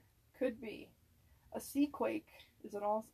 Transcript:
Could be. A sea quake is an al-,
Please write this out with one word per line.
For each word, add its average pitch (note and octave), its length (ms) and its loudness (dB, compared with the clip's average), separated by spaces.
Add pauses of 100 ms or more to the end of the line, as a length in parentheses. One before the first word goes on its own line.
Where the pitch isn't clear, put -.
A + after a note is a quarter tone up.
(380)
Could B3+ 220 0
be. - 320 -12 (600)
A A3 80 -6
sea C#4+ 260 4
quake - 400 -2 (360)
is G3+ 100 -10
an G3+ 100 -4
al-, G#3+ 300 2